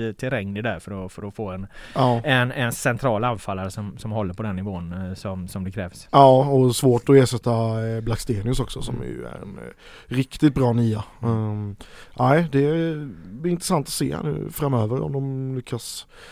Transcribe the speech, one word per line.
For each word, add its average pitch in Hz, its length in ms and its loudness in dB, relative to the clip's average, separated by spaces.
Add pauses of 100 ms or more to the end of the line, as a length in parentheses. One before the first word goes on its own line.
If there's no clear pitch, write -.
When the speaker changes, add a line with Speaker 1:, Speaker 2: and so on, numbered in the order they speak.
Speaker 1:
eh, 110 60 -4
terräng 104 420 -4
det 104 80 -4
där 101 160 -2
för 95 280 -8
att, 92 60 -12
för - 160 -10
att 98 60 -12
få 104 160 -6
en, 92 160 -8 (280)
Speaker 2:
Ja. 123 300 4
Speaker 1:
en, 127 280 2
en 120 200 -2
central 117 520 0
anfallare 95 460 -4
som, 101 280 -10
som 113 120 -8
håller 104 240 -2
på 110 80 -8
den 104 140 -4
nivån, 90 360 -6
eh, 92 220 -6
som, 92 340 -8
som 95 160 -8
det 95 60 -6
krävs. 92 400 -10
Speaker 2:
Ja, 135 340 10
och 131 320 4
svårt 123 320 4
att 139 80 10
ersätta, 113 720 4
eh, 113 120 -4
Blackstenius 113 600 0
också, - 220 -6
som - 140 -6
Speaker 1:
Mm. 62 120 -6
Speaker 2:
ju 60 160 -10
är 58 180 -12
en, - 160 -14
eh, - 560 -16
riktigt 135 400 2
bra 123 180 2
nia. 113 320 0 (180)
Speaker 1:
Mm. 117 120 0
Speaker 2:
Ehm, 104 420 -4 (420)
nej, 139 340 4
det 156 420 0 (460)
blir 175 120 -2
intressant 170 340 0
att - 60 -10
se 139 320 -2
nu 151 260 -4
framöver 131 520 0
om 156 100 -4
de 135 440 -4
lyckas. - 500 -8 (260)